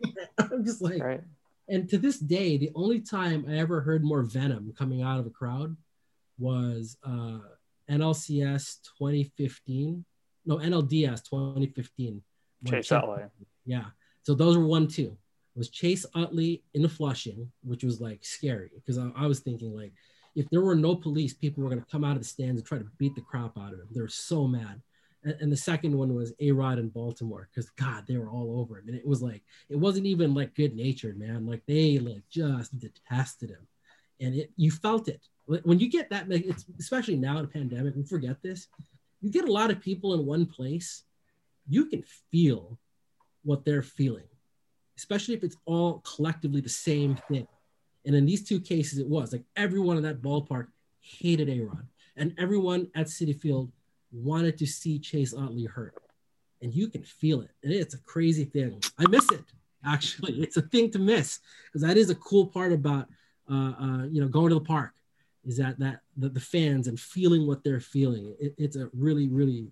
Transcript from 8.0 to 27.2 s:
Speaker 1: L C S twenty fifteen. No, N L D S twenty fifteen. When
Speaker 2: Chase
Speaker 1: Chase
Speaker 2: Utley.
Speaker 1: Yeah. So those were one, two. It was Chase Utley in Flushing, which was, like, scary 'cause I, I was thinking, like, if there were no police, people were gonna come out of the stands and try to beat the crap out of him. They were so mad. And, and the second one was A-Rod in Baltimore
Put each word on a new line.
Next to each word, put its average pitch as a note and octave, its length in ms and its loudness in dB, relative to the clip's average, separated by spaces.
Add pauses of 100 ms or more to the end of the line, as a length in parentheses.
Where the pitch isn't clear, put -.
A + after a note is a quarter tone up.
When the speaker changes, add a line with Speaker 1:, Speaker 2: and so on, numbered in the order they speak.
Speaker 1:
L D#3+ 120 4
C D3+ 280 -2
S C#3 380 -2 (180)
twenty C#3+ 280 0 (100)
fifteen. C#3+ 680 -4 (400)
No, D3 120 2
N E3 160 0
L E3+ 80 4
D D3 240 4
S A#2+ 160 -2
twenty C3+ 460 -2
fifteen. A#2+ 540 -8 (400)
When B2 120 -2
Speaker 2:
Chase A#2+ 140 0
Speaker 1:
Chase - 60 4
Speaker 2:
Utley. A2 300 2 (420)
Speaker 1:
Yeah. B2 200 -4 (380)
So D3 100 4
those E3+ 240 8
were D#3+ 80 6
one, D#3+ 220 4
two. D3 300 -4 (380)
It B2 40 -10
was A#2 100 -4
Chase F#3 360 0 (100)
Utley E3 480 0 (100)
in D3+ 140 4
Flushing, B2 640 -4 (120)
which B2 200 -6
was, A#2+ 160 0
like, A2 240 -10
scary A#2 480 -6 (140)
'cause B2 120 -2
I, B2 180 -4
I C#3+ 120 0
was C#3 140 0
thinking, A2+ 340 -8
like, G#2 160 -14 (440)
if D3 140 -2
there F3 120 4
were F#3+ 140 4
no E3 200 4
police, D3+ 380 -2
people C#3+ 280 -4
were C3+ 80 -2
gonna B2 220 -4
come D3 140 -2
out C#3+ 100 2
of B2 60 -4
the G#2+ 60 -10
stands B2+ 340 -4
and - 40 -12
try D3 120 -6
to G#2+ 100 -8 (100)
beat C#3 180 0
the B2+ 60 -10
crap A#2 360 -8
out G2+ 160 -12
of F#2+ 60 -14
him. G#2 120 -20
They A#2 80 -6
were A2+ 80 -4
so D3 400 -2
mad. A2+ 340 -4 (420)
And, D3+ 180 -4
and D3 100 2
the C#3+ 60 2
second D#3 400 0
one C3 180 0
was A#2 240 -4
A-Rod C3+ 400 2
in A2+ 100 -2
Baltimore A2+ 640 -8